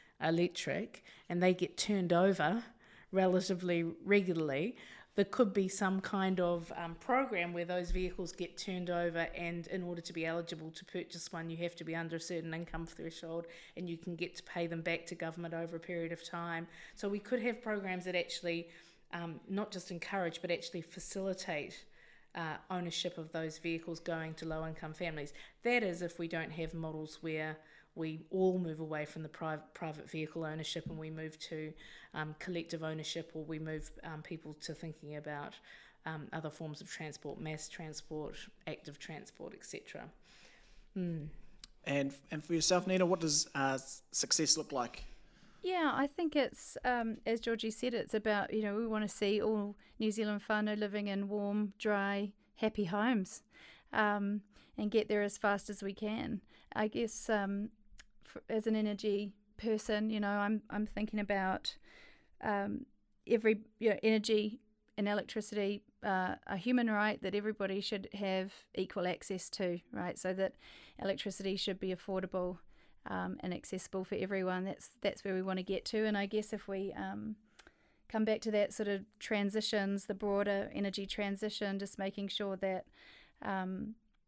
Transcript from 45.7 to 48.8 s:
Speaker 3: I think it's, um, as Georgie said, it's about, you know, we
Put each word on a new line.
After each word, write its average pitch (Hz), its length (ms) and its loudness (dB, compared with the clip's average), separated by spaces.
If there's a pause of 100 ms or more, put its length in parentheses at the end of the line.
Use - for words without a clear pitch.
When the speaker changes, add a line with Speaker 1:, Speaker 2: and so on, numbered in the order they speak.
Speaker 3:
I 277 120 4
think 311 300 0
it's, - 480 2
um, 233 400 2
as 226 160 2
Georgie 226 300 0
said, 240 240 0
it's - 180 -2
about, 208 400 2
you 214 100 2
know, 202 140 0
we 233 100 2